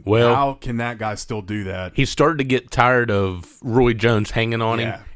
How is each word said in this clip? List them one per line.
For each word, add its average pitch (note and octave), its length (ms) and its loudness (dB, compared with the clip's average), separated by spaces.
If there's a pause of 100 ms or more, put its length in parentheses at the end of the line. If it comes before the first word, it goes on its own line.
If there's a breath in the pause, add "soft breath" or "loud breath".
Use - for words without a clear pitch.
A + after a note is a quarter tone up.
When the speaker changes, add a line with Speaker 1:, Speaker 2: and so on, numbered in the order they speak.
Speaker 1:
Well, A#2+ 300 4
Speaker 2:
"How C#3 200 2
can B2 240 -6
that A#2+ 200 -6
guy G#2+ 180 -4
still G#2+ 260 -8
do G#2 220 -6
that?" F#2 300 -8
Speaker 1:
he C3+ 100 2
started D3+ 340 2
to C#3 60 0
get B2+ 260 -2
tired B2 400 4
of F#2+ 520 -2
Roy A#2+ 320 2
Jones G#2+ 380 2
hanging A2+ 300 -2
on A2+ 160 -2
him, A2+ 100 -2
Speaker 2:
Yeah. F2+ 120 -8 (160)